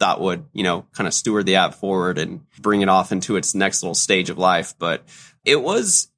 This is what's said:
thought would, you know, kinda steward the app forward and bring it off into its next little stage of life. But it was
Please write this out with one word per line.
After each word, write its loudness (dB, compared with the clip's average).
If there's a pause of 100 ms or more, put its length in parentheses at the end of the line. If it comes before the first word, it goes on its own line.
thought 0
would, -4
you -4
know, -2 (100)
kinda -4
steward 0
the 2
app 2
forward -2
and -6 (220)
bring 2
it 2
off 2
into -2
its -2
next -2
little -6
stage 0
of -10
life. 2
But -4 (420)
it 4
was 0 (120)